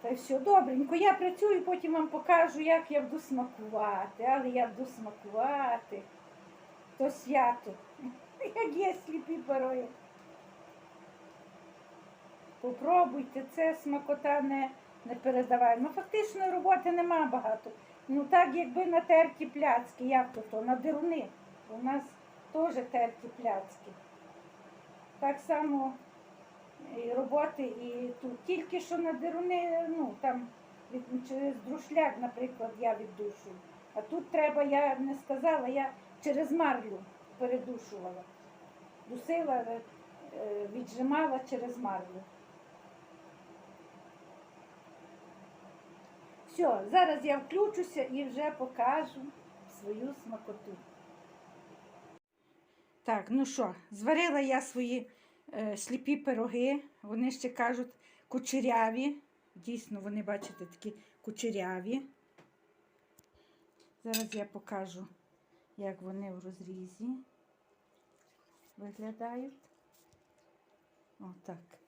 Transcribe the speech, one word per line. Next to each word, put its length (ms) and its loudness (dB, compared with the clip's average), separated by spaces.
Та 80 -6
й 60 0
все, 240 -2
добренько, 560 6
я 180 8
працюю, 500 4
потім 300 0
вам 160 2
покажу, 520 6
як 300 4
я 100 2
буду 180 -4
смакувати. 1080 -2
Але 200 4
я 180 2
буду 240 -8
смакувати. 1120 -2
То 120 2
свято. 640 2
<laughs> 160 -8
Як 200 0
є 180 2
сліпі 300 -6
пироги. 480 0
Попробуйте, 840 2
це 200 2
смакота 680 0
не, 300 0
не 100 -8
передавай. 680 4
Ну, 80 0
фактично, 640 0
роботи 420 4
нема 340 4
багато. 440 -2
Ну, 160 2
так, 300 6
якби 320 0
натерті 600 6
пляцки, 580 0
як 280 4
то, 80 -10
то, 220 -6
на 140 2
деруни. 500 0
У 40 -8
нас 180 0
теж 220 2
терті 460 0
пляцки. 540 -4
Так 180 0
само 540 0
і 160 -4
роботи, 500 0
і 480 -6
тут. 240 -10
Тільки 360 -2
що 180 -4
на 140 0
деруни, 760 0
ну, 320 -2
там, 280 0
від, 100 -6
через 260 -2
друшляк, 540 0
наприклад, 580 -6
я 160 2
віддушую. 640 -10
А 80 -4
тут 280 -6
треба, 320 4
я 360 4
не 160 -2
сказала, 540 0
я 220 0
через 280 2
марлю 460 2
передушувала. 840 -4
Дусила, 560 -2
е, 160 -6
віджимала 640 0
через 280 -6
марлю. 440 -6
Все, 340 2
зараз 340 6
я 140 2
включуся 640 0
і 220 -2
вже 260 -2
покажу 720 0
свою 340 -6
смакоту. 520 -12
Так, 260 -2
ну 180 2
що, 280 -4
зварила 500 2
я 200 2
свої, 500 -4
е, 240 -4
сліпі 400 -2
пироги. 680 0
Вони 280 -2
ще 180 -6
кажуть 460 -2
кучеряві. 880 2
Дійсно, 460 -10
вони, 220 -6
бачите, 440 -8
такі 280 -12
кучеряві. 840 -4
Зараз 300 -4
я 100 -4
покажу, 640 -10
як 260 -8
вони 300 -10
в 120 -14
розрізі 640 -12
виглядають. 920 -12
Отак. 680 -18